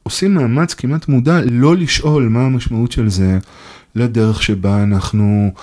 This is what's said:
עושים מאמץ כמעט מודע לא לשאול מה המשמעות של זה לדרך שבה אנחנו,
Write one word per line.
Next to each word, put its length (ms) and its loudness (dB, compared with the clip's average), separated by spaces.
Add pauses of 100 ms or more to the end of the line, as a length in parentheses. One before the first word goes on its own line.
עושים 320 -2
מאמץ 400 0
כמעט 340 -4
מודע 360 2
לא 320 2
לשאול 520 0
מה 180 0
המשמעות 460 -2
של 160 0
זה 300 0 (560)
לדרך 480 0
שבה 400 0
אנחנו, 720 0 (100)